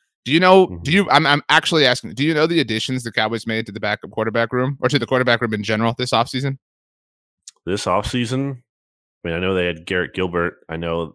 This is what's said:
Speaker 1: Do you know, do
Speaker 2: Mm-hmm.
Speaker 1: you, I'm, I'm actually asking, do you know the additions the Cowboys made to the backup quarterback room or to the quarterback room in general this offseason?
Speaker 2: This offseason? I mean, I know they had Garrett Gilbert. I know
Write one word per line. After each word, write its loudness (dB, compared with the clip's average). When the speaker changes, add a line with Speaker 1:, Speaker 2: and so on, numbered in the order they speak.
Speaker 1:
Do -4
you 2
know, 6
do -6
Speaker 2:
Mm-hmm. -8
Speaker 1:
you, 2
I'm, 4
I'm 2
actually 4
asking, 0
do -2
you 2
know 2
the 2
additions -2
the -8
Cowboys -2
made -4
to -14
the -10
backup -4
quarterback -2
room -2
or 2
to 2
the -6
quarterback 2
room -2
in -2
general 0
this -4
offseason? 0
Speaker 2:
This -2
offseason? -2
I -6
mean, -2
I -2
know 0
they 0
had -6
Garrett -2
Gilbert. -2
I -6
know -4